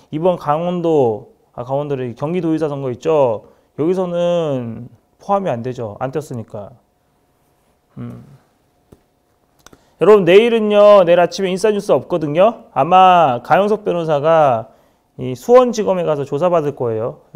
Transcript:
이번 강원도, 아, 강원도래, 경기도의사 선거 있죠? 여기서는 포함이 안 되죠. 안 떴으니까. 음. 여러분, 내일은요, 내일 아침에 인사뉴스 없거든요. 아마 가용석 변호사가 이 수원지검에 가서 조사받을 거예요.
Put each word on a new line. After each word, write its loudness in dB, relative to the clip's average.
이번 -2
강원도, -2
아, -10
강원도래, -6
경기도의사 -4
선거 -6
있죠? -2
여기서는 -4
포함이 -4
안 -6
되죠. -10
안 -8
떴으니까. -12
음. -18
여러분, 6
내일은요, 6
내일 4
아침에 -2
인사뉴스 -2
없거든요. 0
아마 4
가용석 0
변호사가 0
이 -8
수원지검에 2
가서 -2
조사받을 -2
거예요. -6